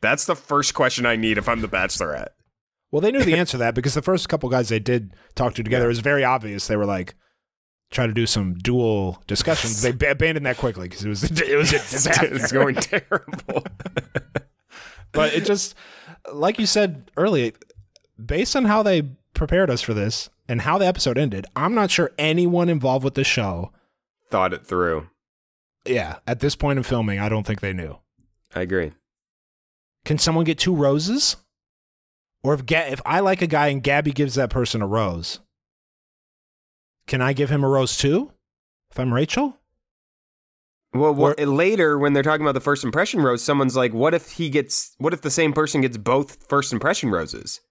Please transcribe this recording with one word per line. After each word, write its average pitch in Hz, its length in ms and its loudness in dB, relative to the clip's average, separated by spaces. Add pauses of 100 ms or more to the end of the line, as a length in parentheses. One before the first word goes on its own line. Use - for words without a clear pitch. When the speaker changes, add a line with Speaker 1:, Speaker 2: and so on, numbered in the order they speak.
Speaker 1:
That's 120 240 0
the 180 100 0
first 143 400 -2
question 123 300 0
I 117 120 2
need 110 200 2
if 104 140 -2
I'm 117 100 0
the 110 80 -4
Bachelorette. 92 600 -4 (600)
Speaker 2:
Well, 147 120 0
they 214 100 2
knew 269 100 2
the 180 140 4
answer 175 160 0
to 127 60 -4
that 117 160 0
because 127 180 -2
the 151 100 0
first 185 280 0
couple 147 180 -2
guys 123 220 0
they 113 100 0
did 110 320 -2 (220)
talk 123 200 0
to 120 80 -6
together, 120 220 0
Speaker 1:
Yeah. 117 40 2
Speaker 2:
it - 0 -
was 120 120 0
very 143 240 2
obvious. 110 420 -2
They 107 100 0
were 104 100 0
like, 92 280 -4 (760)
try 127 160 0
to 110 80 -2
do 117 120 2
some 95 280 0
dual 101 720 0
discussions. 113 560 -2
They 123 100 0
ba-, 139 200 0
abandoned 156 340 0
that 127 100 -2
quickly 101 320 -6
'cause 92 160 -12
it 107 60 -4
was, 104 140 -4
<laughs> 165 60 0 (120)
it 147 160 2
was 147 160 4
a 143 40 2
disaster. - 480 0
Speaker 1:
<laughs> - 100 -4
It's 120 160 -2
going 135 240 2
terrible. - 920 -4
<laughs> - 60 -18 (1400)
Speaker 2:
But 151 220 2
it 170 100 0
just, 202 300 -2 (580)
like 165 260 0
you 226 60 2
said 190 540 0
earlier, 147 340 2 (720)
based 175 320 -2
on 262 80 2
how 214 180 4
they 185 200 4 (320)
prepared 175 340 2
us 123 140 0
for 117 100 -4
this 107 380 -2 (180)
and 117 140 -2
how 160 160 2
the 196 80 2
episode 139 320 0
ended, 104 260 -2 (100)
I'm 165 200 0
not 208 160 2
sure 165 260 0
anyone 175 540 2
involved 131 340 2
with 135 100 0
the 135 100 0
show 92 480 -2 (580)
Speaker 1:
thought 92 240 2
it - 120 -12
through. 85 420 0 (760)
Speaker 2:
Yeah, 98 420 -2
at 117 140 -4
this 143 160 0
point 139 220 0
in 127 40 -2
filming, 110 360 0
I 104 100 -2
don't 107 180 -2
think 104 140 -4
they 98 140 -4
knew. 82 240 -10 (560)
Speaker 1:
I 90 80 -4
agree. 90 300 -2 (1120)
Speaker 2:
Can 156 100 0
someone 165 300 2
get 160 120 0
two 180 160 2
roses? 156 640 0 (1080)
Or 139 120 2
if 131 100 -6
Ga-, 160 260 0
if - 140 -6
I 165 160 2
like 190 220 2
a 180 40 0
guy 151 220 2
and 139 140 -2
Gabby 143 300 2
gives 135 240 0
that 131 120 0
person 117 320 -2
a 104 60 -2
rose, 95 540 -2 (1700)
can 135 140 -2
I 131 140 2
give 139 160 0
him 143 140 2
a 135 40 2
rose 135 300 2
too? 180 340 2 (580)
If - 80 -12
I'm 127 140 0
Rachel? 196 460 0 (1400)
Speaker 1:
Well, 147 200 4
wha-, 143 240 4
Speaker 2:
Or 147 80 0
Speaker 1:
later 160 520 2
when 143 140 2
they're 143 100 2
talking 151 220 2
about 147 80 2
the 131 80 0
first 143 240 -2
impression 165 380 0
rose, 123 200 2
someone's 139 340 0
like, 123 180 0
"What 135 180 2
if 170 200 -2
he 165 180 -4
gets? - 480 -2
What 160 160 0
if 160 80 -12
the 147 80 -2
same 151 240 2
person 156 260 0
gets 127 160 0
both 127 520 -2
first 143 240 0
impression 139 380 0
roses?" 80 500 -4 (100)